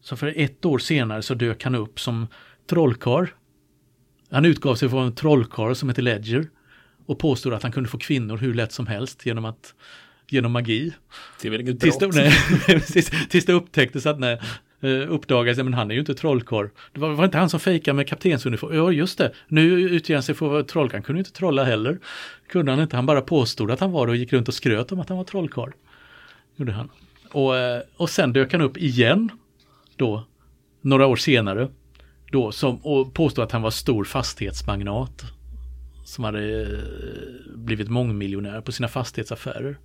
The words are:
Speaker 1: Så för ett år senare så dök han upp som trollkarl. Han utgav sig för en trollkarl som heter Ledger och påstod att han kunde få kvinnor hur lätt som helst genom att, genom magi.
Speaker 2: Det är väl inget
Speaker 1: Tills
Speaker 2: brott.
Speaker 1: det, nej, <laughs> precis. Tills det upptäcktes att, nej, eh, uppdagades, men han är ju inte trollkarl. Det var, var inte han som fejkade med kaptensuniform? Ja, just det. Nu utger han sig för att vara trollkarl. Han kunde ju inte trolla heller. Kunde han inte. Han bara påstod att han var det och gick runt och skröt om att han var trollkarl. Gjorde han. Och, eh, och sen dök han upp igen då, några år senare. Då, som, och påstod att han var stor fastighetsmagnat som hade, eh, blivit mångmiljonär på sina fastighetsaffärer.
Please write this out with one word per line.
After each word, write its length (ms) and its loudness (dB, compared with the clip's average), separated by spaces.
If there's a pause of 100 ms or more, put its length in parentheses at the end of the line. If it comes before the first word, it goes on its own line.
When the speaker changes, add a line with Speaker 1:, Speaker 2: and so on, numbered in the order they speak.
Speaker 1:
Så 140 -10
för 200 -4
ett 300 -2
år 140 2
senare 420 0
så 120 -4
dök 300 -2
han 120 0
upp 240 -6
som 280 -4 (420)
trollkarl. 560 2 (1040)
Han 140 4
utgav 300 4
sig 140 0
för 120 0
en 140 0
trollkarl 580 2
som 160 -4
heter 120 -2
Ledger 460 -2 (580)
och 140 -4
påstod 340 0
att 100 -6
han 80 -2
kunde 180 -2
få 80 -8
kvinnor 400 -2
hur 160 -2
lätt 180 -2
som 160 -6
helst 380 -8
genom 200 -2
att, 280 -12 (560)
genom 220 2
magi. 420 -2 (480)
Speaker 2:
Det 60 -6
är 40 -4
väl 100 -4
inget 180 -2
Speaker 1:
Tills 200 4
Speaker 2:
brott. 140 2
Speaker 1:
det, 80 6
nej, 100 8 (360)
<laughs> 120 8
precis. 320 2 (180)
Tills 160 4
det 80 4
upptäcktes 520 2
att, 140 0
nej, 220 -2 (380)
eh, 320 -2
uppdagades, 460 2
men 160 -2
han 180 -2
är 40 -2
ju 40 0
inte 160 -2
trollkarl. 520 0 (240)
Det 80 -12
var, 100 -2
var 160 2
inte 120 2
han 120 4
som 100 -2
fejkade 360 2
med 120 0
kaptensuniform? 680 -2
Ja, 160 4
just 260 0
det. 140 2 (160)
Nu 160 4 (180)
utger 320 0
han 100 2
sig 120 -2
för 100 -4
att 60 0
vara 120 0
trollkarl. 340 -2
Han 60 -8
kunde 140 -4
ju 40 -2
inte 100 -8
trolla 320 0
heller. 360 0 (500)
Kunde 220 0
han 100 2
inte. 140 -2
Han 100 0
bara 160 4
påstod 500 0
att 80 -2
han 120 0
var 160 0
det 40 2
och 60 2
gick 160 -2
runt 140 2
och 60 -4
skröt 380 0
om 80 -4
att 100 -8
han 80 -4
var 80 -6
trollkarl. 460 -6 (840)
Gjorde 160 -4
han. 180 -8 (420)
Och, 260 2
eh, 240 -2 (160)
och 120 -2
sen 240 0
dök 180 2
han 100 2
upp 160 0
igen 540 4 (640)
då, 300 -2 (560)
några 260 6
år 80 4
senare. 540 0 (600)
Då, 200 2
som, 260 0
och 360 0
påstod 300 0
att 80 -4
han 100 -2
var 100 0
stor 320 0
fastighetsmagnat 1200 -6 (840)
som 180 -10
hade, 380 -4
eh, 920 -10
blivit 340 -4
mångmiljonär 720 -2
på 100 -10
sina 160 -4
fastighetsaffärer. 960 -8